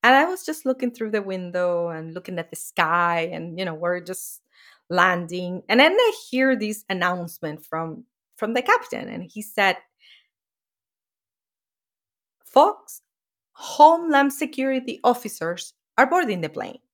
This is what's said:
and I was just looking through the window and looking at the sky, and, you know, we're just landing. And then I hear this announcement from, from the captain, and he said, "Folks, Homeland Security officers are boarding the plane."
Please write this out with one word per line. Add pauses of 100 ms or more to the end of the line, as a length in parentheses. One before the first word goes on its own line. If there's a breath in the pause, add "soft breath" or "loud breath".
and
I
was
just
looking
through
the
window
and
looking
at
the
sky,
and,
you
know,
we're
just (480 soft breath)
landing.
And
then
I (180)
hear
this
announcement
from, (320)
from
the
captain,
and
he
said, (2750 soft breath)
"Folks, (500)
Homeland
Security
officers (260)
are
boarding
the
plane." (140)